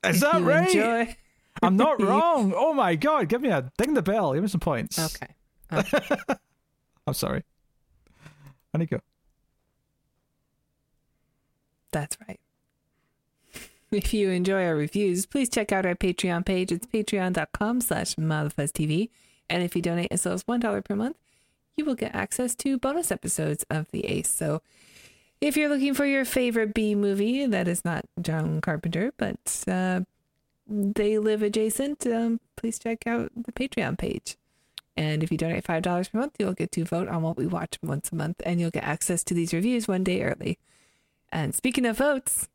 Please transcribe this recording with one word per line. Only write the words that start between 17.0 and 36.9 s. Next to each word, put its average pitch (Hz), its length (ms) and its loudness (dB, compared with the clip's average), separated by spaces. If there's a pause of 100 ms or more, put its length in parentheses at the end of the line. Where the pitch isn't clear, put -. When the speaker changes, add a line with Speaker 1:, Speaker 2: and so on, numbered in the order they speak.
Speaker 2:
dot 160 180 -2
com 233 280 0
slash - 360 -2
motherfuzztv. 156 920 0 (400)
And 175 140 0
if 175 140 -2
you 170 60 0
donate 175 280 0
as - 160 -2
low 180 80 0
as 190 120 -4
one 240 140 0
dollar 208 220 -2
per 202 140 -4
month, 240 200 -4 (600)
you 302 80 -2
will 285 100 0
get - 200 -4
access 240 420 -2
to 269 220 0
bonus 294 340 -2
episodes 156 580 -2
of 156 220 -4
The - 140 -4
Ace. - 220 -2
So 156 320 -2 (800)
if 285 160 2
you're 302 120 2
looking 277 260 2
for 285 120 2
your 277 180 2
favorite 226 500 0
B 214 200 2
movie 202 520 2
that 185 220 2
is 175 160 -2
not 170 220 -4 (140)
John 156 400 -2
Carpenter, 170 560 -2
but, - 520 -4
uh, 185 320 0 (680)
they 208 500 2
live 214 240 2
adjacent, 220 680 0
um, 226 320 0 (160)
please 226 240 -4
check 226 260 -6
out 233 300 -2
the 233 160 -10
Patreon 208 460 -2
page. - 380 -6 (600)
And 151 260 0
if 160 80 -2
you 170 80 0
donate 165 260 -2
five 165 180 -2
dollars 180 260 0
per 214 100 -4
month, 277 220 -4
you'll 196 140 0
get 170 180 -4
to 165 120 0
vote 170 240 -2